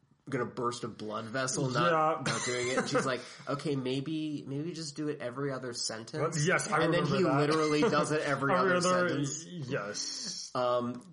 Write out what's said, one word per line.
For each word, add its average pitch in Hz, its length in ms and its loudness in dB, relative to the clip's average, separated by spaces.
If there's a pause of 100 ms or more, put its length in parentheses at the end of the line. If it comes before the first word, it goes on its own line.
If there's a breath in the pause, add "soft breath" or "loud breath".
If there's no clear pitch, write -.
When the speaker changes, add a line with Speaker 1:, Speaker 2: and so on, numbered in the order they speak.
(300)
Speaker 1:
gonna 123 160 -2
burst 120 380 -4
a 120 40 -4
blood 107 380 -8
vessel, 131 460 0
not, 123 200 4
Speaker 2:
Yeah. 156 420 2
Speaker 1:
not - 120 -2
doing 123 220 0
it. 127 100 0
And - 120 0
she's - 160 2
like, 123 140 0 (160)
Speaker 2:
<laughs> - 140 -10
Speaker 1:
"Okay, 143 260 -2
maybe, 143 720 -2
maybe 147 260 -4
just 156 220 -10
do 151 120 -4
it 147 140 -4
every 135 300 -4
other 127 220 -6
sentence." 151 720 -2
Speaker 2:
Yes, 170 240 2
I 151 120 2
Speaker 1:
And 165 120 4
then 160 120 4
Speaker 2:
remember - 120 2
Speaker 1:
he 185 60 6
Speaker 2:
that. 139 160 4
Speaker 1:
literally 151 420 4
does 147 300 4
it 151 100 2
every 139 320 2
Speaker 2:
<laughs> - 0 -
Every 180 240 4
Speaker 1:
other 180 120 2
Speaker 2:
other, 180 200 4
Speaker 1:
sentence. 139 360 -2
Speaker 2:
yes. 127 1080 -6
Speaker 1:
Um, 123 480 0 (120)